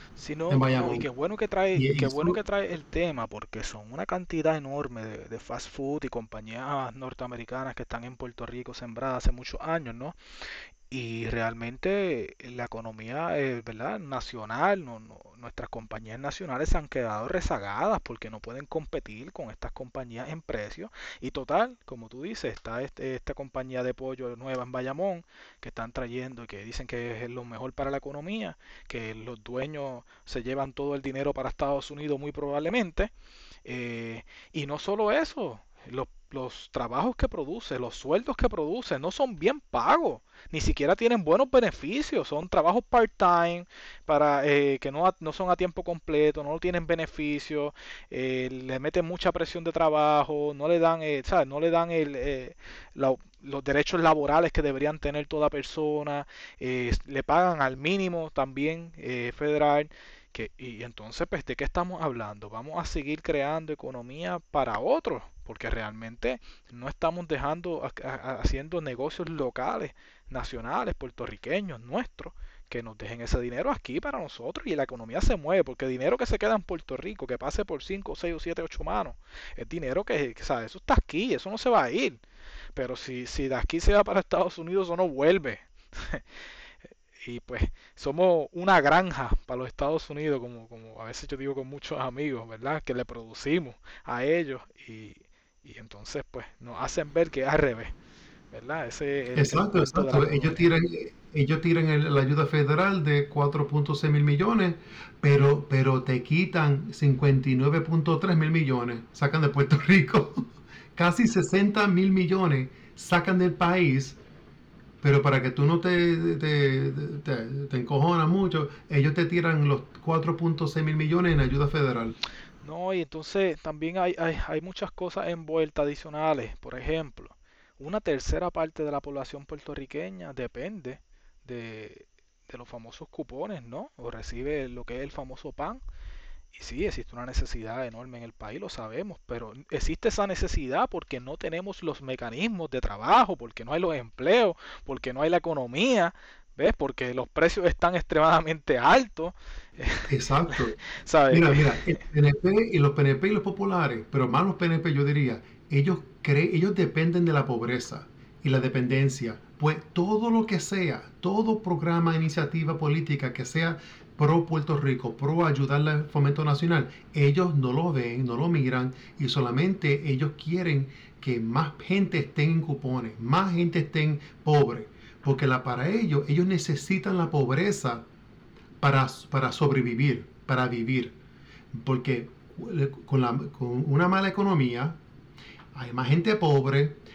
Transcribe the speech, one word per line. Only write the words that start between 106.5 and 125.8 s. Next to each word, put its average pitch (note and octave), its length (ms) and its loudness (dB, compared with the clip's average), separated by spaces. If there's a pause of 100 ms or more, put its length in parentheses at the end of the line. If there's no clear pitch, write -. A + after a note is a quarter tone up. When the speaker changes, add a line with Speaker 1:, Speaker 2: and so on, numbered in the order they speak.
Speaker 2:
cincuenta C3+ 580 4
y C3 60 4
nueve C#3+ 260 4
punto D#3+ 360 2
tres F#3 180 2
mil D#3 140 4
millones, B2 500 0 (120)
sacan D3 320 0
de C#3+ 60 4
Puerto C#3 280 6
Rico. E3+ 560 6 (320)
<laughs> - 300 -20
Casi F3 320 4
sesenta G3+ 600 4
mil F#3+ 240 4
millones F3 580 2 (260)
sacan F3+ 420 2
del F3+ 160 4
país. F3 640 2 (880)
Pero C#3 200 6
para C3+ 180 4
que B2+ 80 0
tú C#3+ 160 2
no E3 140 6
te, F3 360 4 (200)
te, C#3+ 560 2
te, C#3 760 -4
te C3+ 120 -4
encojonas D3+ 500 4
mucho, E3+ 420 2 (180)
ellos D3 280 4
te F3 100 4
tiran E3 420 2
los C#3+ 140 2 (240)
cuatro D#3+ 320 2
punto E3 300 0
seis D#3 180 0
mil D#3 100 0
millones E3 380 4
en C#3+ 60 6
ayuda C#3 280 4
federal. A#2+ 480 0 (520)
Speaker 1:
No, F3 260 -4
y F3+ 80 0
entonces D#3+ 640 -2
también D#3+ 340 -4
hay, F3+ 220 2
hay, E3 180 0 (100)
hay D#3 140 -4
muchas F#3 300 -8
cosas F3+ 380 -6
envueltas D#3+ 560 -2